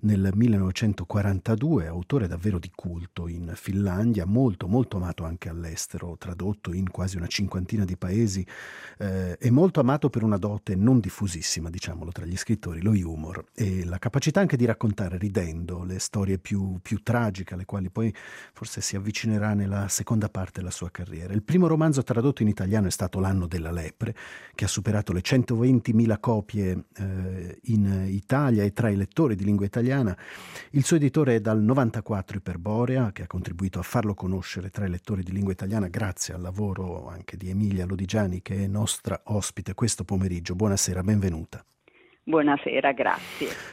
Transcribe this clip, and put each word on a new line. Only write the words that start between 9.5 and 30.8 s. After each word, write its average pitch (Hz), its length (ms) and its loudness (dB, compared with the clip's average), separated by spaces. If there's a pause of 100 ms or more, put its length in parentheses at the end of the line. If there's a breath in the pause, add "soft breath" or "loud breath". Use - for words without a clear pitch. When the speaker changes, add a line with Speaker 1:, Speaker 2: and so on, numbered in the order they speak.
Speaker 1:
molto 160 280 6
amato 139 300 4
per 117 140 -2
una 107 140 4
dote 101 380 -2
non 120 240 6
diffusissima, 87 720 -4
diciamolo, 85 420 -8
tra 85 140 -10
gli 87 120 -6
scrittori, 87 440 -4
lo 101 100 4
humor 82 640 -2
e 92 320 -2
la 87 120 -4
capacità 143 420 2
anche 185 160 4
di 120 100 4
raccontare 101 520 0
ridendo 87 640 -2
le 92 160 -6
storie 95 380 0
più, 95 440 -2
più - 220 -4
tragiche, 107 520 0
alle 92 100 -8
quali 95 240 -4
poi 110 240 0 (400 loud breath)
forse - 280 -10
si - 140 -6
avvicinerà 107 580 0
nella 98 360 0
seconda 104 400 0
parte - 300 -8
della 90 120 -6
sua - 200 -8
carriera. 87 420 -10
Il 104 100 0
primo 175 240 4
romanzo 156 360 4
tradotto 123 380 2
in 110 60 4
italiano 101 400 2
è 87 40 0
stato - 280 -2
L'anno 95 280 2
della 82 240 -4
lepre, 87 440 -6 (400 loud breath)
che - 100 -2
ha - 20 2
superato 104 460 0
le 90 80 0
centoventimila 117 1000 4
copie, 101 680 0 (100)
eh, 92 680 -6
in 98 440 2
Italia 110 560 2
e 101 80 4
tra 110 180 2
i 101 60 4
lettori 107 400 2
di 92 80 -4
lingua 101 220 4
italiana. 117 220 0 (840 loud breath)
Il 139 120 4